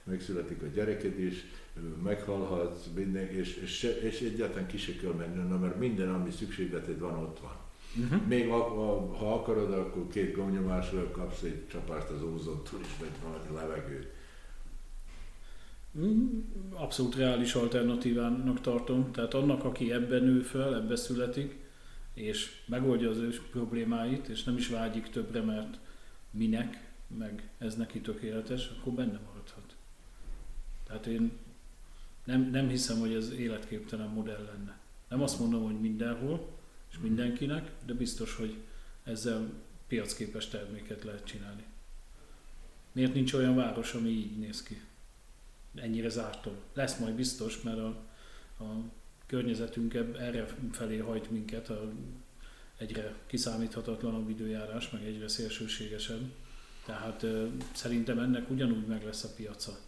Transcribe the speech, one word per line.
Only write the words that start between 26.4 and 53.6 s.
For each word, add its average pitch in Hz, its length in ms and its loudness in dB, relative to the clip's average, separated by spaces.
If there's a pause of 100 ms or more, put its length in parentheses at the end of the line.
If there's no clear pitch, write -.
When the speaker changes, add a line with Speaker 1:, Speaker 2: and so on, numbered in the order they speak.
Speaker 2:
meg 107 400 -4
ez 110 180 -2
neki 113 260 -2
tökéletes, 110 800 -2
akkor 123 140 -2
benne 113 340 0
maradhat. - 480 -12 (1120)
Tehát 110 180 -6
én 113 260 4 (920)
nem, 127 260 6
nem 135 200 4
hiszem, 123 300 2
hogy 113 140 4
ez 113 180 0
életképtelen 107 760 -2
modell 110 340 -2
lenne. 202 340 -8 (320)
Nem 127 120 2
azt 139 180 2
mondom, 117 240 4
hogy 107 160 0
mindenhol, 120 720 0 (420)
és - 60 -10
Speaker 1:
Mhm. - 80 -4
Speaker 2:
mindenkinek, 123 680 2 (140)
de 120 80 -4
biztos, 120 420 0
hogy 110 200 -2 (480)
ezzel 110 460 0 (380)
piacképes 107 600 -2
terméket 104 560 -8
lehet 104 200 -8
csinálni. 101 400 -8 (1300)
Miért 127 220 4
nincs 131 200 4
olyan 127 220 8
város, 117 380 2
ami 113 160 2
így 107 280 0
néz 107 260 -4
ki? 104 180 -10 (920)
Ennyire 113 340 0
zártan. 107 440 -4 (200)
Lesz 135 260 2
majd 113 140 2
biztos, 113 480 0
mert 113 160 -2
a, 110 100 0 (760)
a - 20 -6 (600)
környezetünk 117 680 0
eb-, 117 220 0
erre 120 300 -2 (260)
felé 110 260 -2
hajt 110 340 -2
minket, 110 380 -4
a, 107 220 -4 (880)
egyre 107 380 -4 (100)
kiszámíthatatlanabb 113 1040 0